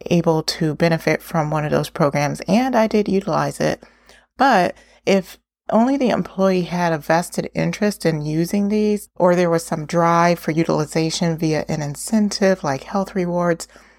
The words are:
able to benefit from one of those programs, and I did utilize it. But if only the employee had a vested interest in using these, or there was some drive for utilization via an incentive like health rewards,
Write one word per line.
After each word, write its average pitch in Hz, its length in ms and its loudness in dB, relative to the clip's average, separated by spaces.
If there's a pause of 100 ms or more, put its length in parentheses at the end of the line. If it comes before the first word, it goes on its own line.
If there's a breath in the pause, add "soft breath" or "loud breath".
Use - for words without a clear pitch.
able 165 380 2
to 156 300 -2
benefit 160 460 0
from 151 300 -2
one 151 160 -2
of 147 40 -6
those 147 200 0
programs, 147 580 0
and 247 260 2
I 220 120 4
did 214 240 0
utilize 151 500 -2
it. 151 220 -2 (560 soft breath)
But 240 360 2 (300 soft breath)
if 190 320 0 (360)
only 247 240 4
the 262 120 2
employee 185 540 0
had 170 300 -2
a 160 60 -2
vested 165 560 -2
interest 175 500 -2
in 156 180 0
using 170 480 0
these, 208 440 0
or 175 220 4
there 175 120 2
was 165 160 0
some 156 220 -6
drive 170 500 2
for - 140 -4
utilization 160 880 0
via 156 300 0
an 156 120 -2
incentive 190 840 0
like 135 180 -4
health - 320 -4
rewards, 175 540 -2 (300 soft breath)